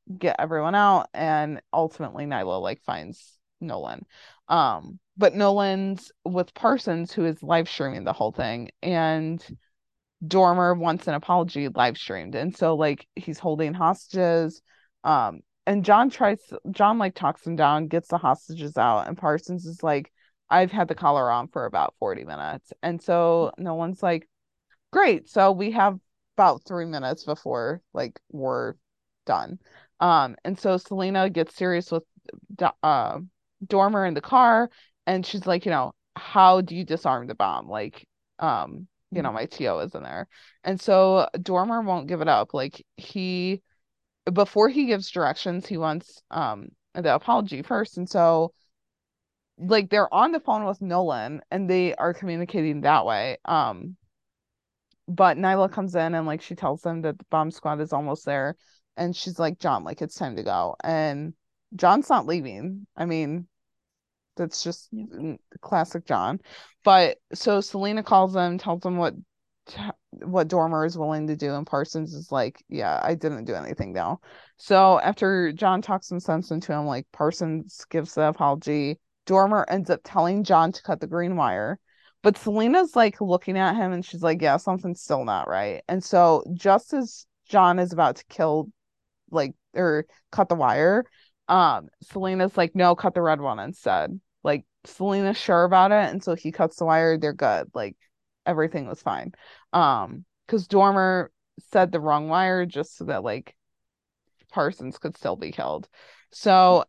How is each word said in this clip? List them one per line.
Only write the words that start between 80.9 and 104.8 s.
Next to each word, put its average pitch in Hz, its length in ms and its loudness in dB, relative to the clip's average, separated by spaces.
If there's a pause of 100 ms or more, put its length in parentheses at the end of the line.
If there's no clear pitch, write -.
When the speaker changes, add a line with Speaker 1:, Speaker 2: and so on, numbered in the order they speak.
Speaker 1:
the 131 60 -10
green 175 300 -4
wire, 117 420 -2 (440)
but 208 140 4
Selena's, 240 600 0
like, 220 240 4
looking 185 360 -2
at 190 200 2
him, 185 160 -2
and 180 120 -6
she's 175 180 -14
like, 165 200 0
"Yeah, 147 160 4
something's 180 440 -4
still 131 220 -2
not 98 240 -2
right." 95 400 -4
And 180 160 -2
so 175 400 6 (100)
just 196 380 2
as 262 340 -6 (220)
John 185 300 4
is 180 140 0
about 160 240 2
to - 100 -20
kill, 156 440 -2 (600)
like, 151 240 -2 (200)
or 156 320 0 (260)
cut 190 160 2
the 175 80 2
wire, 156 480 4 (440)
um, 139 400 4 (140)
Selena's 190 540 -2
like, 170 180 0
"No, 180 220 6
cut - 180 -2
the 175 80 0
red 156 180 2
one 123 200 -4
instead." 101 600 -2 (220)
Like, 147 220 -2 (200)
Selena's 196 520 -2
sure 175 280 4
about 185 280 6
it, 208 180 4
and 190 120 -8
so 175 120 -2
he 160 180 -8
cuts 165 240 -2
the 175 80 -4
wire. 160 320 4
They're 151 160 -2
good. 107 420 0
Like, 104 220 -8 (480)
everything 156 440 -2
was - 140 -12
fine. 76 300 -6 (400)
Um, 143 520 0 (240)
'cause 202 180 -2
Dormer 190 640 4 (400)
said 185 220 4
the 165 80 0
wrong 151 280 0
wire 185 380 2
just 156 300 -8
so - 80 -12
that, 98 180 -4
like, 113 340 -8 (920)
Parsons 143 480 -4